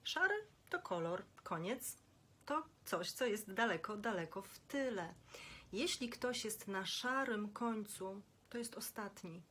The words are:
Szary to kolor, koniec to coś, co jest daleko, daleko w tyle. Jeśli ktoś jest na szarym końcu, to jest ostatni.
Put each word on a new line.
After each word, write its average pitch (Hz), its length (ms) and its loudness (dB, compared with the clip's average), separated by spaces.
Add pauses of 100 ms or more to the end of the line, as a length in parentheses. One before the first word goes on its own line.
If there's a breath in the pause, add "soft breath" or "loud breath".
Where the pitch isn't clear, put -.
Szary 381 300 4 (360)
to - 80 2
kolor, 175 460 0 (180)
koniec 185 540 -2 (500)
to 302 160 2 (220)
coś, 180 260 2
co - 160 2
jest 208 260 2
daleko, 208 440 2
daleko 196 460 0
w - 160 -14
tyle. 220 560 0 (580 loud breath)
Jeśli 254 360 2
ktoś 247 360 0
jest 214 240 -4
na 190 180 0
szarym 247 680 2
końcu, 208 720 -2 (280)
to 240 80 -4
jest 233 180 -4
ostatni. 190 760 -6